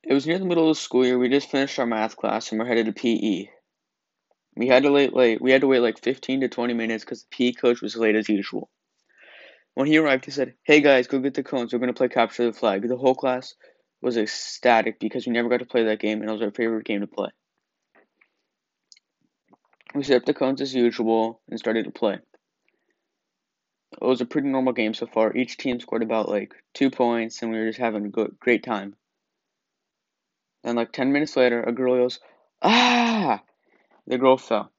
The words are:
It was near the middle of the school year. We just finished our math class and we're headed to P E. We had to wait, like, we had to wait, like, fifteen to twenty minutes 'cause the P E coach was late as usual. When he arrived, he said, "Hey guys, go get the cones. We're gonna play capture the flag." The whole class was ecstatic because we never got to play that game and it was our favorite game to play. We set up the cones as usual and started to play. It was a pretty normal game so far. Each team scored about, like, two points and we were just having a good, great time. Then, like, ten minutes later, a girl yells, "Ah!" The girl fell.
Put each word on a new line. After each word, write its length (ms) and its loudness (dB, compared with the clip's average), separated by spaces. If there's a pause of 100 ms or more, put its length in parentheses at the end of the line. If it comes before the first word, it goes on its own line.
It 100 0
was 140 0
near 100 0
the 80 -4
middle 240 2
of 60 4
the 40 -10
school 240 2
year. 140 2
We 100 2
just 220 2
finished 300 -2
our 80 0
math 280 -2
class 360 -4
and 80 -2
we're 80 -2
headed 180 2
to 80 -4
P 200 -2
E. 360 -2 (1040)
We 120 -2
had 160 6
to 80 4
wait, 200 4
like, 280 4
we 120 2
had 100 6
to 60 2
wait, 120 4
like, 240 0
fifteen 380 -4
to 80 -2
twenty 260 -4
minutes 280 -4
'cause 200 -14
the 120 -20
P 120 2
E 60 0
coach 280 0
was 140 -8
late 200 2
as 140 0
usual. 400 -4 (1040)
When 140 -2
he 100 4
arrived, 280 2
he 40 -16
said, 320 -4
"Hey 200 6
guys, 260 6
go 100 -2
get 160 -2
the 80 -4
cones. 320 -6
We're 60 0
gonna 140 -2
play 160 0
capture 360 0
the 80 0
flag." 340 0
The 80 -2
whole 200 2
class 400 -4 (460)
was 160 -2
ecstatic 840 0
because 260 -6
we 80 -2
never 160 0
got 120 0
to 40 -12
play 200 0
that 140 0
game 220 -2
and 80 -6
it 40 -4
was 100 -4
our 80 -2
favorite 340 -4
game 160 -4
to 60 -6
play. 240 -6 (2750)
We 80 -4
set 140 4
up 80 0
the 100 0
cones 260 -2
as 140 -6
usual 720 0
and 80 -10
started 280 -2
to 60 -12
play. 280 -2 (1800)
It 40 -6
was 160 0
a 40 -2
pretty 220 -4
normal 240 0
game 220 -2
so 120 -8
far. 300 0
Each 220 -4
team 240 -6
scored 200 -4
about, 280 -2
like, 260 -4 (180)
two 160 0
points 520 -2
and 100 -6
we 80 -4
were 80 -2
just 100 -6
having 280 -4
a 40 -8
good, 300 -4
great 240 0
time. 320 -6 (1700)
Then, 140 -4
like, 160 -4
ten 180 0
minutes 240 -2
later, 260 4
a 120 -2
girl 240 0
yells, 240 0 (400)
"Ah!" 840 2 (640)
The 100 -2
girl 200 4
fell. 420 -4